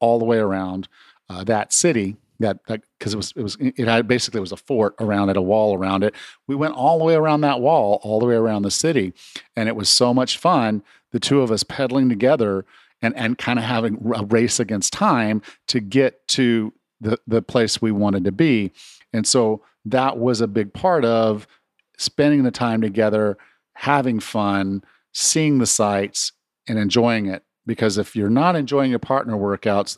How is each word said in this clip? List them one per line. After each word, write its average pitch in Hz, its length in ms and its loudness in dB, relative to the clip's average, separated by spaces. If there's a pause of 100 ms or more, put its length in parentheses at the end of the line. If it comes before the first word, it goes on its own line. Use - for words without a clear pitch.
all 117 180 4
the 117 60 -2
way 113 140 2
around, 95 500 -4 (400)
uh, 92 160 -10
that 107 260 -2
city. 110 460 0 (200)
That, 101 300 -2
that, 110 140 -8 (180)
'cause 104 140 -6
it 107 40 -4
was, 98 200 -8
it 123 60 -6
was, 101 180 -8
it 127 260 -2
had, 113 220 2
basically 120 300 -2
it - 20 -2
was 90 100 -10
a 98 60 -8
fort 110 420 -2
around 101 300 0
it, 95 80 0
a 95 40 2
wall 104 320 2
around 95 300 -2
it. 104 100 0 (340)
We 139 80 -4
went 151 180 -2
all 151 260 2
the 160 60 0
way 165 100 4
around 151 260 2
that 139 200 0
wall, 123 420 2
all 110 160 0
the 120 60 2
way 120 100 2
around 110 280 0
the 98 80 -2
city. 131 420 0 (420)
And 110 140 -2
it 117 80 -4
was 104 100 -4
so 123 260 4
much 127 240 0
fun, 113 460 0 (300)
the 117 80 -4
two 139 180 2
of 127 100 2
us 107 140 -2
pedaling 131 460 0
together 110 560 2 (360)
and, 117 140 -2
and 120 220 -4
kinda 123 240 -2
having 113 520 -2
a 107 120 -4
race 113 340 2
against 107 320 -4
time 113 500 0 (260)
to 127 120 -2
get 117 480 0
to 117 460 0 (260)
the, 113 260 -2
the 113 160 2
place - 400 0
we 110 120 2
wanted 101 320 0
to 98 80 0
be. 110 400 2 (400)
And 110 120 -2
so 110 360 2 (240)
that 131 320 0
was 117 240 0
a 117 60 2
big 101 260 -2
part 175 320 0
of 113 420 0 (500)
spending 147 460 2
the 123 80 0
time 113 300 -2
together, 107 560 0 (380)
having 131 440 0
fun, 98 640 -2 (300)
seeing 151 460 2
the 120 60 2
sights, 101 680 -2 (340)
and 113 100 -2
enjoying 110 500 2
it. 95 160 -8 (240)
Because 110 300 0
if 104 180 -4
you're 104 140 0
not 156 260 2
enjoying 139 360 0
your 117 80 -2
partner 131 360 -2
workouts 101 640 -2